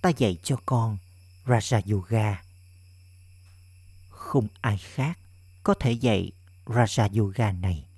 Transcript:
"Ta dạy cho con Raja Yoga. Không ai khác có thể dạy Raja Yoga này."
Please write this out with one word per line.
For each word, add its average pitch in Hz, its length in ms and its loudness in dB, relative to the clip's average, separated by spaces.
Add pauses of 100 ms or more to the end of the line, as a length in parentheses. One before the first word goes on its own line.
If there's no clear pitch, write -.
"Ta 185 80 2
dạy 110 340 0
cho 131 220 -2
con 113 320 0 (480)
Raja 110 460 0
Yoga. 107 500 0 (1700)
Không - 380 -2 (140)
ai 104 160 0
khác - 420 -6 (440)
có 202 160 4
thể 120 120 2
dạy 113 400 0 (340)
Raja 110 540 2
Yoga 101 320 0
này." 90 340 -2 (120)